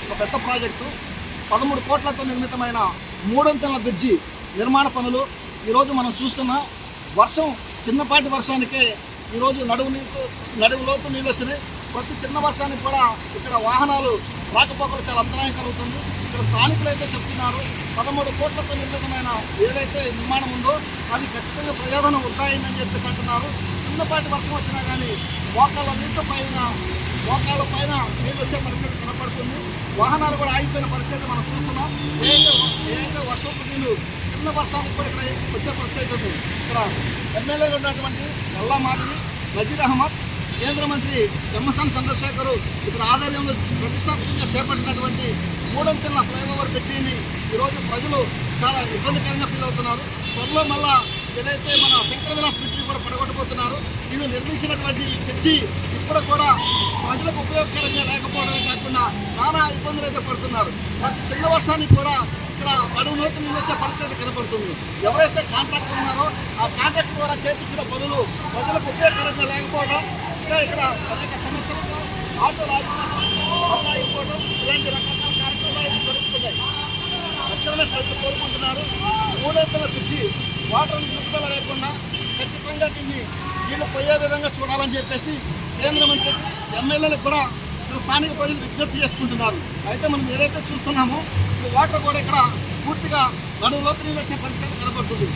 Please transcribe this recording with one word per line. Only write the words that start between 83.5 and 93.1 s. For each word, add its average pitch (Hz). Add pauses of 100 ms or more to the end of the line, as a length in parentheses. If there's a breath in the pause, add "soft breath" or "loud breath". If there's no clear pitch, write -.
నీళ్లు 285
పోయే 285 (100)
విధంగా 294
చూడాలని 269
చెప్పేసి 262 (440)
కేంద్ర -
మంత్రికి, - (300)
ఎమ్మెల్యేలకు 302
కూడా 285 (420)
ఇక్కడ 262
స్థానిక 294
ప్రజలు 294
విజ్ఞప్తి 294
చేసుకుంటున్నారు. 233 (320)
అయితే 311
మనం 269
ఏదైతే 285
చూస్తున్నామో 262 (460)
ఈ -
వాటర్ 302
కూడా 285
ఇక్కడ 294 (460)
పూర్తిగా 294 (400)